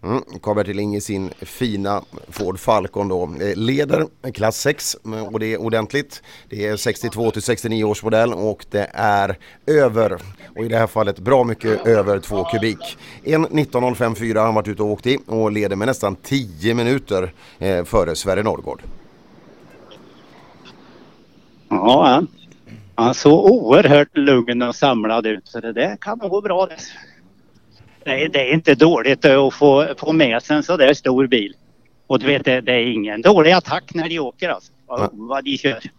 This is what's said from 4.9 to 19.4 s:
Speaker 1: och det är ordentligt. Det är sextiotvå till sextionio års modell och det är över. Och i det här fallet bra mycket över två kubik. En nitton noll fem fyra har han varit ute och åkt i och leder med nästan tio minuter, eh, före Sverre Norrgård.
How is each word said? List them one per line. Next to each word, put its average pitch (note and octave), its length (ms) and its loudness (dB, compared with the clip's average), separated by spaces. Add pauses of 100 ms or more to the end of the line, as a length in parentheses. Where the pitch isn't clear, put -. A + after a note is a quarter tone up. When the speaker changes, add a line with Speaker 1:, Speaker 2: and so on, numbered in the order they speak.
Speaker 1:
och A2 80 -4
det A2 140 -4
är G#2 80 -6
ordentligt. A2+ 640 -4 (260)
Det G#2 180 -6
är G#2 100 -2
sextiotvå A2+ 540 -4
till G#2+ 100 -6
sextionio A2+ 420 -2
års G#2 200 -2
modell A2 300 2
och G2+ 360 -6
det G#2 240 -4
är G2+ 440 0 (280)
över. A2+ 540 2 (360)
Och A2 100 -6
i - 20 -6
det A2+ 100 -2
här A2+ 100 2
fallet G2+ 320 -2
bra B2 240 2
mycket A2 440 -2
över G2+ 320 2
två G2 240 -6
kubik. G2+ 540 -6 (260)
En D#3 180 0
nitton D3 400 -2
noll B2 140 -2
fem A2+ 200 -2
fyra A2 240 -2
har A2 60 2
han A2+ 100 0
varit G#2+ 120 -2
ute G#2+ 160 -4
och G#2 60 -2
åkt G#2 180 -4
i C3+ 180 0
och A2 260 -2
leder G#2 240 -2
med G#2 120 -2
nästan G#2 280 -2
tio G#2+ 580 -4
minuter, A#2 600 -2 (260)
eh, F2+ 240 -2
före F2 320 0
Sverre F#2+ 280 -2
Norrgård. C#2 380 -6 (3000)